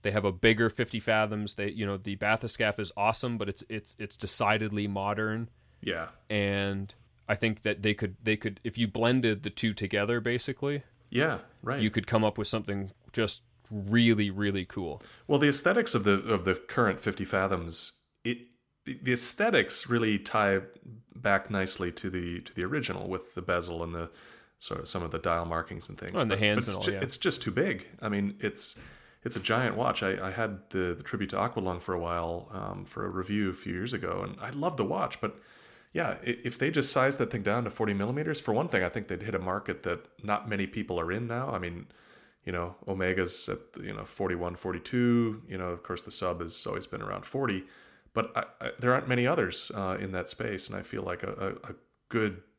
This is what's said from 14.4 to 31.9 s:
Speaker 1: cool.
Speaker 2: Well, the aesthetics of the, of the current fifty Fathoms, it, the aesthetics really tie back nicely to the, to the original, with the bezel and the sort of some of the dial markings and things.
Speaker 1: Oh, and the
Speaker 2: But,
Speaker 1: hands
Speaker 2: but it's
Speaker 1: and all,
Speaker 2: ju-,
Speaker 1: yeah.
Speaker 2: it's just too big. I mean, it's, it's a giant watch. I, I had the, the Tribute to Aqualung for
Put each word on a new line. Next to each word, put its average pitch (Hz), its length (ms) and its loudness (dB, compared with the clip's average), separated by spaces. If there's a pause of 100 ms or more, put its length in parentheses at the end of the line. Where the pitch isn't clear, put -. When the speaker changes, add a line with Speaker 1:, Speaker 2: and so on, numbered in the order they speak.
Speaker 1:
cool. 82 360 -6 (260)
Speaker 2:
Well, 147 120 6
the 147 80 6
aesthetics 185 480 4
of 104 80 2
the, 101 120 8 (120)
of 101 160 2
the 92 120 4
current - 440 2
fifty 101 240 -2
Fathoms, 95 760 0 (240)
it, 120 140 -2 (460)
the 127 280 -2
aesthetics 156 760 2
really 113 300 4
tie 98 420 4 (540)
back 101 360 2
nicely 95 400 0
to 95 180 -6
the, 87 320 -4
to - 140 -16
the 87 80 -2
original, 98 460 -4
with 92 260 -6
the 92 60 -6
bezel 87 420 -2
and 85 100 -6
the 85 160 -6 (500)
sort - 200 -6
of - 80 -6
some 90 160 -2
of 80 80 -4
the 80 80 -4
dial 85 260 0
markings 82 440 -4
and 101 80 -12
things. 92 180 -10
Speaker 1:
Oh, 151 60 2
and 113 100 2
the 98 40 2
Speaker 2:
But, 98 40 -2
Speaker 1:
hands 104 160 6
Speaker 2:
but - 60 2
it's 123 80 -2
Speaker 1:
and 95 80 0
all, - 60 -2
Speaker 2:
ju-, - 100 2
Speaker 1:
yeah. 98 80 -2
Speaker 2:
it's - 160 -2
just - 240 2
too 110 100 -2
big. 120 340 0 (160)
I 110 80 -2
mean, 101 300 0
it's, - 400 -2 (440)
it's 120 120 -2
a 101 40 -2
giant 110 360 2
watch. 120 260 0
I, 95 260 0
I 95 40 -4
had 104 380 -4
the, 90 260 0
the - 80 -14
Tribute 98 280 -4
to 95 40 -4
Aqualung 95 460 0
for 92 120 -4